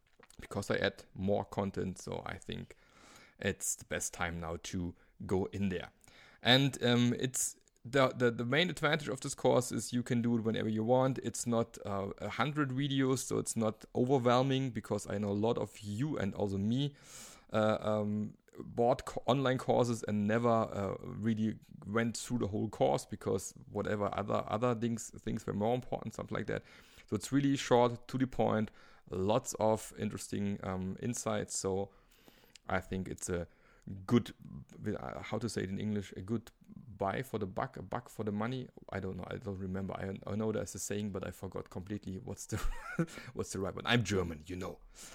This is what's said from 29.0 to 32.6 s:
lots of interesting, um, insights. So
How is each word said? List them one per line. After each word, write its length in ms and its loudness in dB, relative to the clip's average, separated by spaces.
lots 460 2
of 440 2
interesting, 640 -2
um, 380 -4
insights. 560 -2
So 320 0